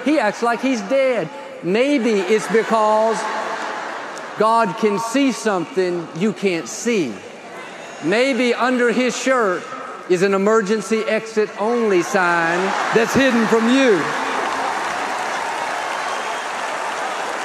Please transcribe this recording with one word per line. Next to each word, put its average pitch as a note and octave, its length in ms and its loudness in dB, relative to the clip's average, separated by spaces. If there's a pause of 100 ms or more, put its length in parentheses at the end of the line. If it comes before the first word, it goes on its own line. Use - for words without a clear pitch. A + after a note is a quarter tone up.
He D4+ 140 2
acts G#3 240 0
like A#3 180 0
he's B3+ 200 0
dead. A#3 480 0 (340)
Maybe A#3 480 2
it's G#3 380 2
because G#3+ 680 4 (1200)
God A3 420 4
can G#3 200 2
see C4+ 320 2
something F3+ 840 -2
you G3 160 2
can't F3 340 -2
see. F#3+ 460 -2 (920)
Maybe A#3+ 500 2
under A#3+ 380 2
his A#3 260 0
shirt A3 460 2 (460)
is F3+ 140 4
an G3 120 4
emergency G#3+ 720 2
exit G#3+ 440 0 (120)
only G#3+ 420 2
sign F3 560 2 (340)
that's A3+ 220 2
hidden A#3 320 4
from A3+ 220 4
you. B3+ 280 6 (3500)